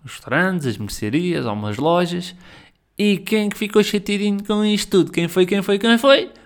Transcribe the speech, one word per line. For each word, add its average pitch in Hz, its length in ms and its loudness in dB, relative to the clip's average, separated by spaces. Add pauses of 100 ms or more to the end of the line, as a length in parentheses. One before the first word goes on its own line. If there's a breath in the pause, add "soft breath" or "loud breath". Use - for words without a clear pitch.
Os 123 80 -16
restaurantes, 165 540 -2
as 110 100 -2
mercearias, 131 680 -4
algumas 104 320 -4
lojas. 175 560 0 (640 loud breath)
E 202 180 4
quem 208 320 0
que 202 80 -6
ficou 208 260 2
chateadinho 202 640 -2
com 208 180 0
isto 208 360 0
tudo? 156 140 2
Quem 170 160 0
foi, 185 180 2
quem 196 160 -2
foi, 196 160 0
quem 233 180 4
foi? 277 340 4 (160 loud breath)